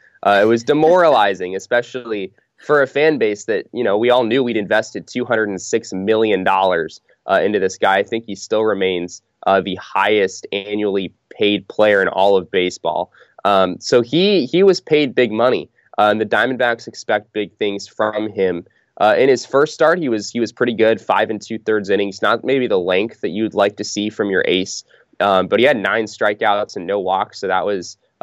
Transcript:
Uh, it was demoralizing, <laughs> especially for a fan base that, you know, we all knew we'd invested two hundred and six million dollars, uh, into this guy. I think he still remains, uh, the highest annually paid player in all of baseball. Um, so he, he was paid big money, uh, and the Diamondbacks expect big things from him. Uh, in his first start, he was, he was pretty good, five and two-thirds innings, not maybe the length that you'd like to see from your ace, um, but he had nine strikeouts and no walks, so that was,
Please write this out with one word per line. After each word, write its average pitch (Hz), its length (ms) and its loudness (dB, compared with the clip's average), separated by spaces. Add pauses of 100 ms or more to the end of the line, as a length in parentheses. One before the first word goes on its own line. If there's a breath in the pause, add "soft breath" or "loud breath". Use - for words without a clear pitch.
(220 soft breath)
Uh, 101 200 4
it - 20 6
was 117 180 2
demoralizing, 139 920 2
<laughs> 95 60 -6
especially 120 680 -4 (260)
for 147 240 0
a 131 60 2
fan 147 300 2
base 107 280 -2
that, 104 280 -4
you 120 100 -4
know, 101 140 2
we 120 140 2
all 123 120 4
knew 120 200 0
we'd 120 140 -2
invested 104 500 -2
two 123 180 -6
hundred 110 240 0
and 95 120 -6
six - 320 -4
million 104 500 0
dollars, 92 580 0 (240)
uh, 95 160 2
into 101 180 0
this 92 180 -2
guy. 98 200 2
I 101 60 0
think 113 220 -6
he 101 100 -10
still 110 280 -2
remains, 95 580 -2 (260)
uh, 95 140 2
the 90 140 -8
highest 101 760 0
annually 101 600 -4 (180)
paid 104 380 -2
player 104 320 2
in 92 60 0
all 95 300 2
of 87 140 -4
baseball. 87 600 -4 (340 soft breath)
Um, 95 340 2
so 123 220 2
he, 160 440 0
he 175 160 0
was 190 180 4
paid 147 360 0
big 123 160 2
money, 113 380 0 (280)
uh, 104 140 4
and 107 100 0
the 110 40 0
Diamondbacks 117 600 -2
expect - 460 -6
big 104 240 -6
things 101 300 -4
from 107 440 -4
him. 92 340 -2 (340)
Uh, 107 180 4
in 131 120 4
his 123 180 2
first 151 260 2
start, 160 240 2
he 156 120 -4
was, 107 200 -4
he 120 100 -6
was 113 120 -2
pretty 120 240 -2
good, 110 260 2
five 107 300 0
and 104 100 -6
two-thirds 107 480 -4
innings, 98 320 -2
not 110 220 0
maybe 127 240 0
the 98 100 0
length 92 440 -2
that 101 80 -4
you'd 104 260 -4
like 104 220 0
to - 60 -10
see 104 280 -6
from 104 180 -4
your 95 180 0
ace, - 360 -2 (360 soft breath)
um, 95 280 2
but 104 120 2
he 120 60 4
had 143 120 2
nine 107 280 -2
strikeouts 104 720 -2
and 92 100 -10
no 101 140 -2
walks, 95 400 -4
so 98 80 -8
that 92 180 -2
was, 95 320 -6 (240)